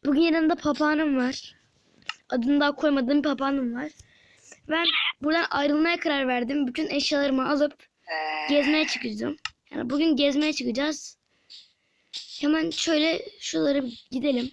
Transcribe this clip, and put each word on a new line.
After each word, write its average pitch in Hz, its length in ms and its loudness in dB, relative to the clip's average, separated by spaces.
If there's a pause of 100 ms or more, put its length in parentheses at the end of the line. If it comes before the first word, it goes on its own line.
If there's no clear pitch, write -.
Bugün 285 160 4
yanımda 320 340 4
papağanım 302 600 0
var. 254 380 -4 (760)
Adını 254 300 2
daha 294 160 2
koymadığım 277 420 2
bir 294 120 2
papağanım 269 460 -2
var. 294 160 -8 (800)
Ben 330 180 0 (340)
buradan 311 280 0
ayrılmaya 302 500 2
karar 277 280 0
verdim. 254 400 0
Bütün 311 220 -4
eşyalarımı 277 600 0
alıp 294 400 -2 (600)
gezmeye 294 380 2
çıkacağım. 226 500 -6 (340)
Yani 240 180 -6
bugün 294 260 2
gezmeye 285 380 2
çıkacağız. 269 640 -4 (1200)
Hemen 311 300 0
şöyle 320 600 0 (100)
şuralara 285 440 0
bir 240 280 -10
gidelim. 262 420 -2